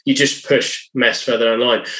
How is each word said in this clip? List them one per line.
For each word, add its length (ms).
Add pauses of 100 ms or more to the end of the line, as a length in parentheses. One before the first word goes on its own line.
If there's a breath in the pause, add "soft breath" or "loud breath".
you 100
just 320
push 480
mess 260
further 260
down 120
the 80
line. 180 (160 loud breath)